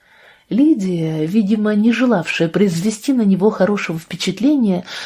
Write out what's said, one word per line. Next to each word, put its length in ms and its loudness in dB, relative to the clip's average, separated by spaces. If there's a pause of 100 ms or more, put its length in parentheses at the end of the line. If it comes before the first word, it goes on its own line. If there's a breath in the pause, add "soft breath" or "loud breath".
(520 soft breath)
Лидия, 760 0
видимо, 500 0
не 180 4
желавшая 560 0
произвести 640 0
на 80 2
него 300 2
хорошего 460 -2
впечатления, 840 -2 (220 loud breath)